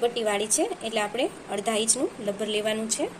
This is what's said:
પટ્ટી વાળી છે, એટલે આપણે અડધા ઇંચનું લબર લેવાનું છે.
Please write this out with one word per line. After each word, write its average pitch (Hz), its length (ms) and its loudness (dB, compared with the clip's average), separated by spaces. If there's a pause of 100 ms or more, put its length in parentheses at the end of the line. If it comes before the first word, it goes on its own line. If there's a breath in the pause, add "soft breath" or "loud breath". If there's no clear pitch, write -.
પટ્ટી 233 260 2
વાળી 208 280 2
છે, 320 80 4 (220)
એટલે 220 200 0
આપણે 233 240 0 (240)
અડધા 208 300 2
ઇંચનું 247 260 2 (160)
લબર 208 300 0
લેવાનું 220 400 0
છે. 339 120 0 (120)